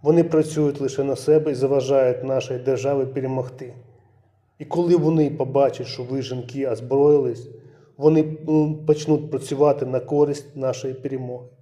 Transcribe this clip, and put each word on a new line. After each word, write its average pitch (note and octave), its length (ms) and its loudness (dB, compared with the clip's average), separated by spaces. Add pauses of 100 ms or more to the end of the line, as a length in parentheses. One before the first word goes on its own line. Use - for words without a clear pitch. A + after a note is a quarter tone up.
Вони D#3+ 220 6
працюють D3+ 560 0
лише C#3 240 -2
на C#3 120 -2
себе D3+ 360 2
і - 20 -2
заважають C3 680 2
нашій C3 340 -4
державі C3 480 -2
перемогти. C3 680 -8 (840)
І D3+ 60 -12
коли F3 320 2
вони D#3 340 2
побачать, C3 560 0
що - 160 -12
ви, C3 200 -6
жінки, B2+ 460 -6
озброїлись, C3 800 2 (480)
вони, D#3 240 4 (280)
м, D#3 260 2 (120)
почнуть D3+ 440 0
працювати C3+ 560 0
на B2+ 140 -2
користь D3 560 -2
нашої C3 380 -4
перемоги. B2+ 520 -8 (160)